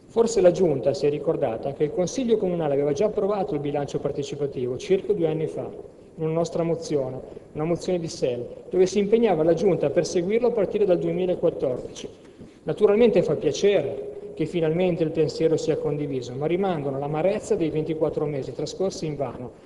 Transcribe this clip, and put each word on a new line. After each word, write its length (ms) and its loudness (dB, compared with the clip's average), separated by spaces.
Forse 340 2
la 120 8
Giunta 420 2
si 120 -2
è 40 4
ricordata 640 -2
che 100 -2
il 100 -2
Consiglio 440 0
Comunale 380 0
aveva 180 2
già 140 0
approvato 480 -2
il 40 -2
bilancio 400 -4
partecipativo 800 -4
circa 340 0
due 160 0
anni 200 -2
fa, 220 -8
in 60 -6
una 80 0
nostra 320 -2
mozione, 560 -2
una 140 -4
mozione 340 0
di 80 -6
sel, 380 -2
dove 160 6
si 140 2
impegnava 440 4
la 100 6
Giunta 340 2
a 20 4
perseguirlo 580 2
a 40 4
partire 340 0
dal 120 6
duemilaquattordici. 1080 -2
Naturalmente 580 4
fa 140 2
piacere 960 0
che 140 -2
finalmente 560 0
il 80 0
pensiero 440 2
sia 220 0
condiviso, 560 -4
ma 140 -4
rimangono 500 -2
l'amarezza 560 0
dei 160 0
ventiquattro 560 -2
mesi 280 -6
trascorsi 520 -4
invano, 460 -6